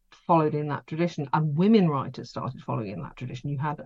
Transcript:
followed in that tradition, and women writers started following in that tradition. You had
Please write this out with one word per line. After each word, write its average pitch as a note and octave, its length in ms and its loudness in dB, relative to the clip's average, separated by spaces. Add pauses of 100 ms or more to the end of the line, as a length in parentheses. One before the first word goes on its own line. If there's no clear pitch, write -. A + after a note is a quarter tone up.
(100)
followed D#3 440 2
in D3+ 140 -2
that - 180 -6
tradition, D#3+ 460 -4
and D#3 240 0
women F#3+ 320 6
writers C3+ 400 -4
started - 340 -8
following A#2+ 300 -4
in E3 100 -10
that - 140 -14
tradition. B2+ 320 -10
You C#3+ 100 -4
had D3 280 -4